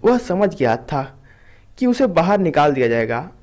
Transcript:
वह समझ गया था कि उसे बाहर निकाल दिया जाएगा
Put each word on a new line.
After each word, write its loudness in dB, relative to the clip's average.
वह 4
समझ -2
गया 0
था -8
कि 0
उसे 2
बाहर 2
निकाल 2
दिया 0
जाएगा -2